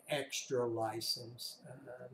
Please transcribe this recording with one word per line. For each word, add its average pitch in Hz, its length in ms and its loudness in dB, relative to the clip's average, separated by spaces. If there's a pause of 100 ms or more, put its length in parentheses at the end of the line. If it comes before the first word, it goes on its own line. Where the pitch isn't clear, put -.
extra 135 560 2
license, 117 920 0 (100)
uh, 127 460 -10